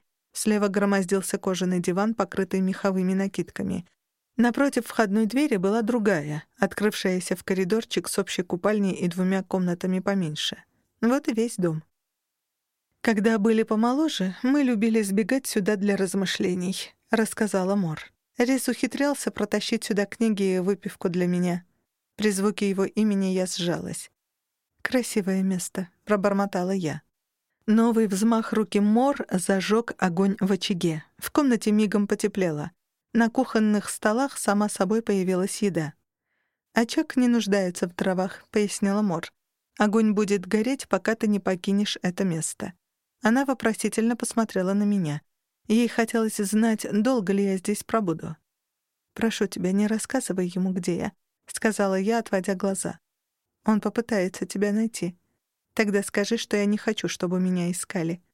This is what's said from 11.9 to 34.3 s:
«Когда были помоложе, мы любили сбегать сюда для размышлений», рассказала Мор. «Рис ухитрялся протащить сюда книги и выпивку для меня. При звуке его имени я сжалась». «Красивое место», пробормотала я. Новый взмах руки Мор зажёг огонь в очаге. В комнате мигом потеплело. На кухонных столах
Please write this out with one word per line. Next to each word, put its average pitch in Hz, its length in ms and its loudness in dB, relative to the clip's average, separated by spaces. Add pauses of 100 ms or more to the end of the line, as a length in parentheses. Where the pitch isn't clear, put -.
«Когда 226 340 2
были 220 260 2
помоложе, 226 800 0
мы 277 200 2
любили 226 400 2
сбегать 208 440 0
сюда 208 300 0
для 202 180 0
размышлений», 190 1000 -2 (160)
рассказала 202 640 0
Мор. 170 260 0 (380)
«Рис 247 280 0
ухитрялся 262 640 -2
протащить 208 540 -2
сюда 202 220 0
книги 202 480 0
и 185 40 2
выпивку 190 520 -4
для 180 160 0
меня. 180 400 0 (500)
При 214 140 2
звуке 202 400 0
его 190 160 0
имени 202 400 0
я 185 180 0
сжалась». 175 640 -4 (680)
«Красивое 190 640 0
место», 190 480 -4 (160)
пробормотала 196 640 0
я. 160 320 -2 (640)
Новый 226 400 4
взмах 220 480 2
руки 214 260 2
Мор 240 500 4
зажёг 196 680 0
огонь 190 420 2
в 190 100 2
очаге. 175 540 0 (140)
В - 120 -10
комнате 240 420 4
мигом 208 340 2
потеплело. 180 640 -2 (420)
На 226 160 4
кухонных 214 640 2
столах 233 480 -2